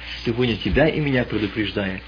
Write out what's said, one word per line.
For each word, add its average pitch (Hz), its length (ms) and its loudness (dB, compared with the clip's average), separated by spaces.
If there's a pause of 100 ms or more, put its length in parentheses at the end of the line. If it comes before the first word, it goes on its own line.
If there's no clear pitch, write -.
(240)
сегодня 117 320 2
тебя 135 320 4
и 156 120 0
меня 135 240 2
предупреждает. 101 840 -2